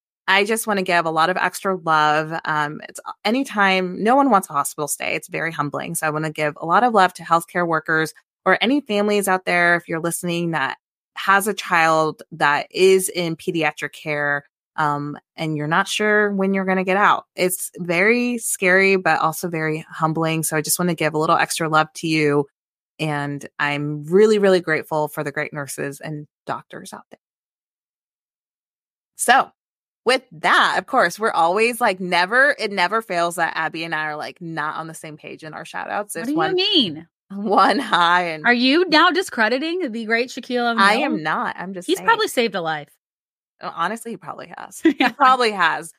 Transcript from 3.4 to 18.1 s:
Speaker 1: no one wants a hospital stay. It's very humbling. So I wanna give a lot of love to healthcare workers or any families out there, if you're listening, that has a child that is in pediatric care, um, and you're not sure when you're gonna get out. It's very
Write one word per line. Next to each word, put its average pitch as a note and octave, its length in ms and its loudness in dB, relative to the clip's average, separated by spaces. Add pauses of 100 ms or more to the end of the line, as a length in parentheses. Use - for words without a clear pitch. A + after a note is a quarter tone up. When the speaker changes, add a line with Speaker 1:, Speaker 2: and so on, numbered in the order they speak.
Speaker 1:
no A#3 140 4
one C#4 140 4
wants G3 200 2
a - 20 -16
hospital C#3+ 360 -4
stay. - 260 -6
It's D#3 140 -8
very D#3+ 240 -6
humbling. D3 420 -6
So D#3 120 -4
I D#3 40 -2
wanna D#3 200 -4
give D3+ 300 -4
a D#3 60 -8
lot F3+ 180 4
of A#3+ 100 2
love F#3 200 4
to - 80 -18
healthcare E3+ 440 0
workers D#3+ 460 0 (320)
or F#3 160 4
any C4+ 200 0
families G#3 480 0
out F#3 160 0
there, F3 320 2
if E3+ 120 -6
you're E3 120 -4
listening, E3+ 520 -2
that C3+ 260 -4 (380)
has G3 320 2
a G3+ 60 0
child D#3+ 680 2 (100)
that D3+ 380 0
is F#3+ 380 4
in E3 280 -4
pediatric D3+ 560 -4
care, D3 520 -4 (320)
um, D3 400 -2 (200)
and D#3 200 -4
you're D3 100 -4
not E3+ 220 0
sure G#3 440 2
when G3 220 0
you're F#3+ 100 0
gonna F#3+ 200 0
get F#3 120 0
out. F#3+ 280 2 (100)
It's - 440 -2
very A3 600 0